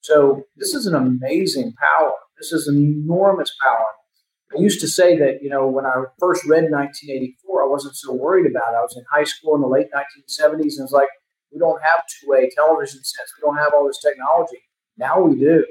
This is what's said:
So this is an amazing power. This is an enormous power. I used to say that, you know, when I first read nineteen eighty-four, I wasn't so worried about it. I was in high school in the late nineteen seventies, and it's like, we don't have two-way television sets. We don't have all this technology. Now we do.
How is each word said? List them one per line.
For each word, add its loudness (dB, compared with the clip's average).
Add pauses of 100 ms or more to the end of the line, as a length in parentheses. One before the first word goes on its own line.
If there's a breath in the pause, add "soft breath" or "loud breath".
So 2 (100)
this -6
is -4
an 0
amazing -2
power. 2 (260)
This -12
is -2
an 2
enormous 0
power. 0 (680)
I -6
used 2
to -6
say 4
that, 0
you -8
know, 0
when -2
I -2 (140)
first 0
read 2
nineteen -4
eighty-four, -4
I 0
wasn't -4
so -12
worried 0
about -4
it. -2
I 0
was -8
in -20
high 0
school -2
in 0
the -2
late 0
nineteen -10
seventies, -2
and -10
it's -10
like, 2 (440)
we -14
don't 0
have 2 (160)
two-way 2
television 0
sets. -14
We -2
don't -2
have 0
all 4
this -6
technology. -2 (340)
Now 0
we 2
do. 4